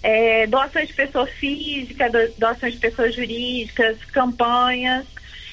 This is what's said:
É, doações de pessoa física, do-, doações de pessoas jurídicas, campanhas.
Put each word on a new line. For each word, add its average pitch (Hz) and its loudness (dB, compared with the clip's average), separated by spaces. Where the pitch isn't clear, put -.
É, 220 4
doações 277 0
de - -14
pessoa 277 0
física, 285 -4
do-, 226 2
doações 233 0
de 233 -14
pessoas 233 0
jurídicas, 233 -2
campanhas. 247 2